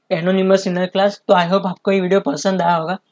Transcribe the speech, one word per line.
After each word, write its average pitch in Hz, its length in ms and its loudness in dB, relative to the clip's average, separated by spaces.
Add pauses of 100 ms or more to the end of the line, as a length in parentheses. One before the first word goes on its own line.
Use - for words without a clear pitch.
(120)
anonymous 190 540 0
inner 180 200 -2
class। 196 420 -2
तो 202 60 4
I 180 100 2
hope 185 220 0
आपको 190 260 -4
ये 190 80 2
video 185 220 2
पसंद 196 400 -2
आया 170 120 2
होगा। 170 240 -4 (140)